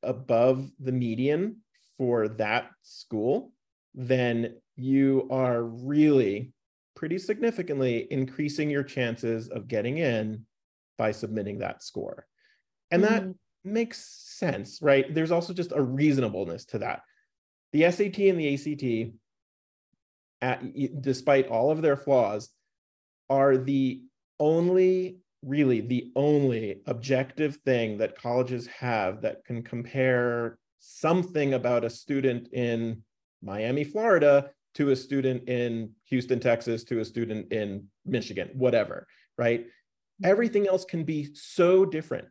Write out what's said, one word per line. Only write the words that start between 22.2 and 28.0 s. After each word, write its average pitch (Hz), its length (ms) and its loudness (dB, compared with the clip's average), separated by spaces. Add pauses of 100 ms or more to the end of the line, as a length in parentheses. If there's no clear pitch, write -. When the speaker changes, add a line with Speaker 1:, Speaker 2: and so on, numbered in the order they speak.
Speaker 1:
are 135 280 6
the 131 440 0 (380)
only, 185 800 2 (240)
really 131 400 2
the 120 340 -4
only 135 680 0
objective 131 800 -2
thing 117 320 2
that 110 200 -2